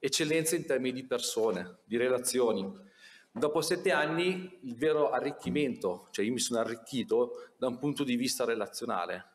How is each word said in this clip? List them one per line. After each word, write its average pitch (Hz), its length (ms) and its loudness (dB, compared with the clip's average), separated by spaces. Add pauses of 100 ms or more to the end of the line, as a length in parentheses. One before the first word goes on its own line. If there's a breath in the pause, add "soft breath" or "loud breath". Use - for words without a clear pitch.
eccellenze 160 540 2
in 160 100 -2
termini 127 280 0
di 127 120 -6
persone, 104 800 -2
di 110 120 -2
relazioni. 120 760 2 (600 loud breath)
Dopo 151 280 0
sette 180 300 0
anni 170 720 0
il 120 140 -10
vero 151 340 4
arricchimento, 127 1000 -2
cioè 101 120 -2
io 113 80 0
mi 127 60 -2
sono 117 220 0
arricchito 117 960 -2
da 127 100 -2
un 120 120 -2
punto 143 260 0
di 123 100 0
vista 123 300 0
relazionale 101 800 -2 (100)